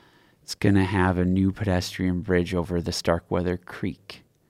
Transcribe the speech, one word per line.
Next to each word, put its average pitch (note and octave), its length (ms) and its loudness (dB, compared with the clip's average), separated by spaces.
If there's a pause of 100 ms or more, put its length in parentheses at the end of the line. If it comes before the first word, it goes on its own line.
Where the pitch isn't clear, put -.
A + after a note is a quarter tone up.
(420)
It's - 120 -14
gonna G2+ 320 4
have F#2 320 2
a F2+ 80 2
new F#2+ 260 2
pedestrian F2+ 720 -2
bridge F2+ 320 0
over F2 260 -2
the F2 120 -4
Starkweather F2 640 -2
Creek. - 640 -12 (280)